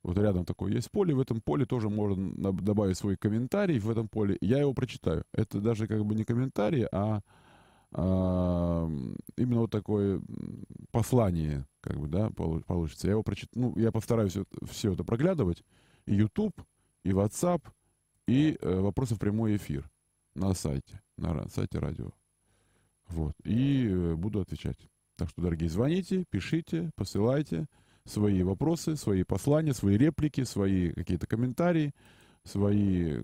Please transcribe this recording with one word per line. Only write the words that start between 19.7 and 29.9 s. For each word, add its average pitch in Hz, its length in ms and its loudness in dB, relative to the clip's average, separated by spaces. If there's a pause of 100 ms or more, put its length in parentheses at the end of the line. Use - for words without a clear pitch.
на 92 180 0
сайте, - 480 -4 (160)
на 82 160 -4
ра-, 67 160 -4
сайте 98 300 -4
радио. - 320 -6 (960)
Вот. 80 280 -4 (100)
И, 127 420 2
э, 87 300 0
буду 104 240 -2
отвечать. - 380 -6 (380)
Так 82 120 -4
что, - 140 -8
дорогие, 85 260 0
звоните, 170 600 -2
пишите, 160 680 -4
посылайте 139 720 0 (380)
свои 104 380 2
вопросы, 147 540 0
свои 98 260 0
послания, 143 520 2
свои 101 220 4